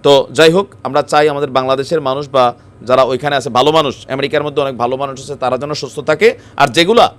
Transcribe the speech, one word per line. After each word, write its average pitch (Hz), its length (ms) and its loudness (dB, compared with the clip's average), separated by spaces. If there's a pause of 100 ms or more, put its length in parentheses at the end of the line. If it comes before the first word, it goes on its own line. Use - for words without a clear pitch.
তো 139 300 2
যাই 160 200 4
হোক, 196 140 0 (180)
আমরা 139 180 -2
চাই 151 260 2
আমাদের 143 220 -4
বাংলাদেশের 131 500 -2
মানুষ 139 280 -4
বা 127 260 2 (280)
যারা 127 200 4
ওইখানে 135 340 0
আছে 131 140 -2
ভালো 131 220 2
মানুষ, 147 220 0 (140)
আমেরিকার 143 340 -4
মধ্যে 147 200 -4
অনেক 135 140 -6
ভালো 123 200 -2
মানুষ 135 240 -8
আছে, 139 160 -12
তারা 127 220 -2
যেন 147 160 -8
সুস্থ - 260 -10
থাকে, 156 380 0 (180)
আর 143 120 2
যেগুলা 170 500 2